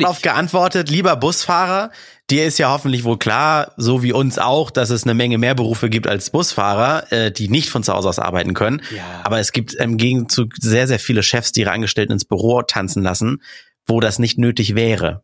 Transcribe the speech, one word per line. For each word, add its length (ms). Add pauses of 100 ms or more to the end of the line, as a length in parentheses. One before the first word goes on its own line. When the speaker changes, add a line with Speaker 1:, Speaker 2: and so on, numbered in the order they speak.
Speaker 1:
natürlich. 20
Speaker 2:
darauf 200
geantwortet, 680
lieber 260
Busfahrer, 720 (380)
dir 160
ist 140
ja 120
hoffentlich 340
wohl 140
klar, 600
so 240
wie 100
uns 260
auch, 320
dass 200
es 140
eine 100
Menge 240
mehr 160
Berufe 340
gibt 180
als 240
Busfahrer, 800
äh, 220
die 160
nicht 220
von 120
zu 120
Hause 160
aus 80
arbeiten 340
können. 300 (120)
Speaker 1:
Ja. 80 (220)
Speaker 2:
Aber 140
es 140
gibt 220
im 220
Gegenzug 640
sehr, 260
sehr 120
viele 240
Chefs, 300
die 80
ihre 120
Angestellten 400
ins 140
Büro 340
tanzen 420
lassen, 400 (440)
wo 140
das 180
nicht 200
nötig 360
wäre, 480